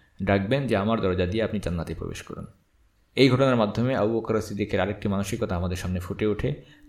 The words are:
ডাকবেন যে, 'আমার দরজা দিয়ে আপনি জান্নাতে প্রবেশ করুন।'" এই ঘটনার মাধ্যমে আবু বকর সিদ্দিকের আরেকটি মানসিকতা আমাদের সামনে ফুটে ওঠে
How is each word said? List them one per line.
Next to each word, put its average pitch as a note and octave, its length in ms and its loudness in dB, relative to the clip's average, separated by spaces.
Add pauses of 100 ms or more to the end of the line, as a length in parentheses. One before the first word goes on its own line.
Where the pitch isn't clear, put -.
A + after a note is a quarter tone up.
(240)
ডাকবেন G2+ 440 2
যে, A2 100 2
'আমার G#2+ 240 0
দরজা F2+ 240 2
দিয়ে G#2+ 180 0
আপনি G#2 160 -2
জান্নাতে E2 360 -4
প্রবেশ - 260 -8
করুন।'" - 240 -12 (720)
এই C3 140 6
ঘটনার B2+ 260 4
মাধ্যমে A#2 400 2
আবু A2 260 2
বকর A2 200 0
সিদ্দিকের G2+ 380 -2
আরেকটি G2 280 -2
মানসিকতা G2 480 -2
আমাদের F2+ 220 -2
সামনে F2+ 220 -4
ফুটে G#2 260 -4
ওঠে G#2+ 280 0 (360)